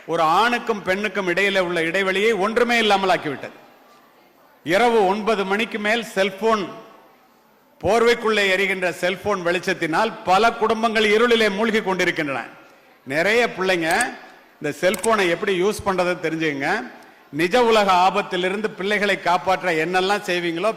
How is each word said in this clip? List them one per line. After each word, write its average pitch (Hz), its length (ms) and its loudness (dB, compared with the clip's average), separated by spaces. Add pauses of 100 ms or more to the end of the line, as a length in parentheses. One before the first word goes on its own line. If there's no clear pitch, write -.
ஒரு 165 160 0
ஆணுக்கும் 220 600 2
பெண்ணுக்கும் 196 460 -4
இடையில 196 300 0
உள்ள 175 240 0
இடைவெளியை 190 560 0
ஒன்றுமே 233 400 0
இல்லாமல் 190 400 2
ஆக்கிவிட்டது. 135 320 -8 (1120)
இரவு 214 420 2
ஒன்பது 202 380 0
மணிக்கு 214 340 -4
மேல் 214 260 -2
செல்போன், 196 640 -2 (1120)
போர்வைக்குள்ளே 220 680 2
எரிகின்ற 185 420 0
செல்போன் 185 540 -2
வெளிச்சத்தினால் 175 680 -2 (120)
பல 208 280 4
குடும்பங்கள் 220 520 0
இருளிலே 220 500 4
மூழ்கி 214 280 0
கொண்டிருக்கின்றன. 165 600 -2 (600)
நிறைய 196 440 0 (100)
பிள்ளைங்க 190 580 0 (460)
இந்த 147 180 -6
செல்போனை 202 480 2
எப்படி 175 340 0
யூஸ் 202 220 -2
பண்றதை 180 380 0
தெரிஞ்சுக்கங்க. 160 680 -4 (420)
நிஜ 185 320 2
உலக 208 280 4
ஆபத்திலிருந்து 185 760 0
பிள்ளைகளை 196 520 -2
காப்பாற்ற 180 500 0
என்னெல்லாம் 185 560 0
செய்வீங்களோ, 175 500 -2